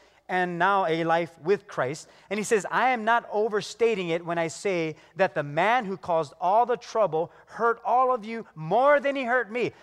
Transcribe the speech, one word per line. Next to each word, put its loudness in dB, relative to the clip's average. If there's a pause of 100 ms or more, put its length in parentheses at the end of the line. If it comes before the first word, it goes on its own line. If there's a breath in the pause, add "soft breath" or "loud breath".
(260 soft breath)
and -2
now 2
a 0
life 0
with 0
Christ. -6 (220 loud breath)
And -4
he -2
says, 0
"I 2
am -2
not 0
overstating 0
it -2
when -4
I 0
say -4 (220 loud breath)
that 0
the -2
man 0
who -6
caused -2
all 4
the 0
trouble -2 (140 loud breath)
hurt -2
all 2
of -6
you -8
more 4
than -2
he -4
hurt 0
me." -2 (100)